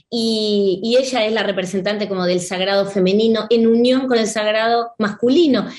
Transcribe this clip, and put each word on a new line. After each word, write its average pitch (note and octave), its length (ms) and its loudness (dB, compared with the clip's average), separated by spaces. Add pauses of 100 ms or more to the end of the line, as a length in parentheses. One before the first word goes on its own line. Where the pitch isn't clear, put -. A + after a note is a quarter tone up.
y, G#3+ 760 0
y A3+ 120 0
ella B3+ 300 0
es A3 80 -2
la G#3+ 100 0
representante G3 640 -4
como F#3 180 -4
del F3+ 140 0
sagrado F#3+ 460 -2
femenino G#3 640 0
en A#3 180 4
unión B3 400 2
con A#3+ 100 2
el A3 100 0
sagrado A3 720 0
masculino. A#3+ 680 2 (120)